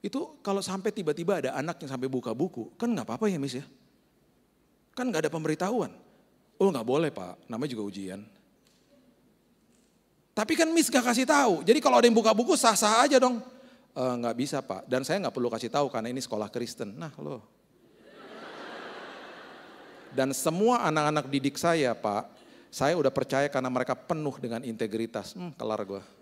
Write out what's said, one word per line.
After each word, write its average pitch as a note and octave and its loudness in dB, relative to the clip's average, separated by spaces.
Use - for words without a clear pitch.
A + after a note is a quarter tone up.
Itu C4 -6
kalau G3 0
sampai F#3+ -4
tiba-tiba E3+ 0
ada C3 -2
anak D#3+ -4
yang C3+ -8
sampai C3 -4
buka A#2+ -4
buku, D3+ -4
kan A#3 -2
nggak C#3+ -4
apa-apa G#3+ -2
ya, E3 -2
Miss, C3+ -4
ya? C#3 -8
Kan B3+ -6
nggak D#3+ 0
ada - -4
pemberitahuan." D#3+ -2
"Oh, G3 6
nggak B2 -4
boleh, C#3+ 2
Pak, F#2 -14
namanya B2 -6
juga G#2 -6
ujian." G2 -10
Tapi G#3+ 0
kan D#4+ 4
Miss E4 2
nggak B3 4
kasih B3 2
tahu, C4 4
jadi B3+ 8
kalau B3 6
ada A#3 8
yang A#3 8
buka A3 6
buku B3 4
sah-sah A3 6
aja C#4 6
dong. B3 4
"Eh, B2+ -2
nggak A#2 -2
bisa, C#3 -2
Pak, - -10
dan B2+ 0
saya D#3+ -2
nggak C#3+ -4
perlu A#2+ -2
kasih A2 -6
tahu C#3+ 2
karena A#2+ -4
ini C3 -6
sekolah G#2+ -6
Kristen." A#2 -8
Nah, E3 -12
loh. C#3+ -10
Dan C3 0
semua G3+ 2
anak-anak D3+ 2
didik C#3 -2
saya, D#3 2
Pak, G#2 -4
saya C#3+ 0
udah D3 2
percaya C3+ 0
karena C3 -2
mereka B2+ -2
penuh D3+ -6
dengan A#2 -6
integritas. A2+ -6
Hmm, F3+ -12
kelar A2 -4
gua. G2 -10